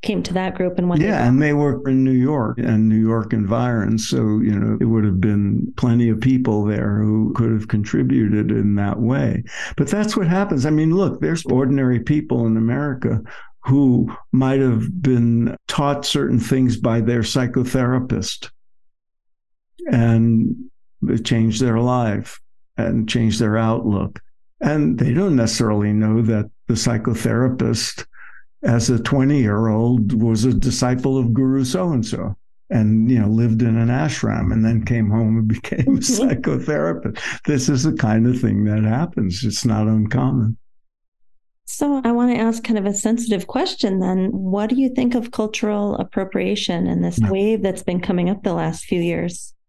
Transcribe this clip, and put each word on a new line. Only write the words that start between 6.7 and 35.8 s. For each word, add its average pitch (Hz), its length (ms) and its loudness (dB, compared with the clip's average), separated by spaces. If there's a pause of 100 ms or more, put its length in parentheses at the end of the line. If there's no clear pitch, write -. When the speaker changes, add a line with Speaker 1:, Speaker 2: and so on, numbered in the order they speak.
Speaker 2:
who 107 360 0
could 113 160 0
have 110 160 -2
contributed 110 840 0
in 104 240 0
that 101 240 -2
way. 120 420 0 (340)
But 143 120 0
that's 214 280 -2
what 190 120 0
happens. 180 380 0
I 156 40 0
mean, 160 240 2
look, 190 260 0
there's 160 260 -2
ordinary 127 520 2
people 123 480 0
in 110 100 2
America 123 640 -2 (440)
who 131 440 4 (220)
might 135 300 2
have 117 420 0
been 117 540 2 (100)
taught 143 400 -2
certain 143 320 0
things 127 380 2
by 117 240 0
their 117 220 0
psychotherapist, 127 1300 -2 (1400)
and 117 640 4 (540)
it 120 160 0
changed 113 360 2
their 117 200 2
life 120 600 -2 (360)
and 110 320 -2
changed 113 320 0
their 110 160 2
outlook. 113 640 0 (400)
And 151 380 0
they - 140 0
don't 170 240 2
necessarily 107 560 2
know 110 300 2
that 107 280 0 (160)
the 120 80 0
psychotherapist, 117 1300 -2 (600)
as 117 260 2
a 117 100 2
twenty-year-old, 113 1200 2
was 113 240 2
a 127 80 2
disciple 127 640 0
of 117 160 0
Guru 131 320 2
so-and-so 127 720 -2 (340)
and, 110 400 2
you 123 80 4
know, 101 100 2
lived 113 340 2
in 113 140 2
an 117 120 2
ashram 117 640 -2
and 110 120 2
then 113 200 2
came 113 260 0
home 110 280 2
and 110 100 0
<laughs> 110 140 0
became - 180 -6